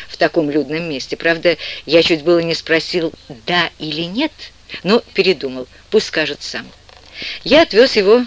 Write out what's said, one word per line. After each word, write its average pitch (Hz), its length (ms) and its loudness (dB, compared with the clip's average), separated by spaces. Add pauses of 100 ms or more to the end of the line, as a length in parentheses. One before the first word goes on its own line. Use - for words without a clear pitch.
в - 80 -18
таком 160 340 0
людном 156 400 -2
месте. 131 260 -8
Правда, 165 400 0 (300)
я 160 160 6
чуть 160 220 0
было 170 160 4
не 165 140 -2
спросил 160 580 -2 (340)
"да" 170 320 0
или 156 240 -8
"нет", 214 300 -4 (500)
но 208 220 2 (100)
передумал, 131 540 -2 (220)
пусть - 180 2
скажет 147 340 -4
сам. - 240 -12 (800)
Я 277 180 6
отвез 254 320 4
его 220 320 4